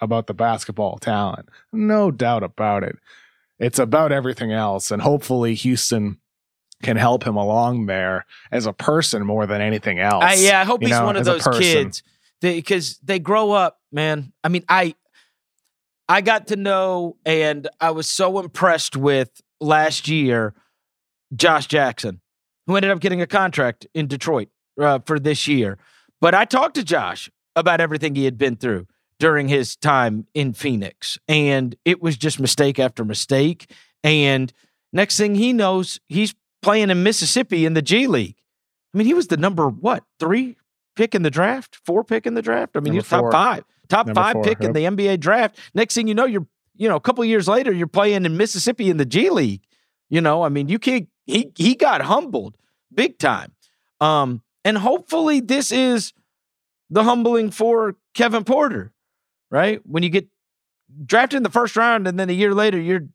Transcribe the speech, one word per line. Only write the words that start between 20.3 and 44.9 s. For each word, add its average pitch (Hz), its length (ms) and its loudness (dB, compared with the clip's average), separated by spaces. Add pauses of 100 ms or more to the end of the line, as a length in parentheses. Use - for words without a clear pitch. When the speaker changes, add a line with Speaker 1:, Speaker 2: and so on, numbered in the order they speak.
Speaker 2:
Josh 151 340 2
Jackson, 123 520 -2 (480)
who 180 80 0
ended 196 160 0
up 180 80 -2
getting 180 220 -2
a 170 60 -2
contract 156 680 -2
in 151 140 -4
Detroit, 131 420 -4 (280)
uh, 143 280 2
for 151 140 -2
this 143 280 -2
year. 113 300 0 (420)
But 170 160 4
I 208 80 4
talked 254 320 0
to 269 80 -4
Josh 139 480 -4 (240)
about 165 240 2
everything 151 360 -2
he 139 100 0
had 123 120 -2
been 127 200 0
through 101 300 -4 (320)
during 147 280 2
his 135 300 0
time 120 560 0
in 139 180 -2
Phoenix. 110 680 -6 (120)
And 139 560 0
it 180 160 2
was 160 160 -2
just 143 240 -4
mistake 139 360 2
after 127 280 -2
mistake. 139 640 -2 (320)
And 139 480 2 (400)
next 202 240 0
thing 208 200 0
he 240 180 2
knows, 190 560 -2
he's 196 260 -2 (260)
playing 208 280 2
in 180 140 2
Mississippi 190 600 0
in 160 80 0
the 160 80 2
G 233 260 2
League. 113 280 0 (580)
I 180 40 -2
mean, 220 100 2
he 302 60 4
was 349 140 0
the 254 100 -2
number, 165 320 0
what, 175 340 -2 (160)
three 233 380 -2 (380)
pick 220 200 0
in 180 80 2
the 151 80 2
draft? 220 540 -2
Four 196 180 0
pick 226 220 -2
in 233 80 -4
the 226 80 -2
draft? 233 340 -4
I 160 40 -2
mean, 147 140 -2
he 190 60 0
Speaker 1:
Number - 20 -4
Speaker 2:
was - 80 -10
top 175 120 2
Speaker 1:
four. - 100 0
Speaker 2:
five. 196 320 2 (260)
Top 220 180 2
Speaker 1:
Number 208 140 2
Speaker 2:
five 214 120 2
Speaker 1:
four, 214 100 -2
Speaker 2:
pick 214 160 0
in 196 80 -2
Speaker 1:
yep. 156 60 -2
Speaker 2:
the 156 120 0
N 196 100 -2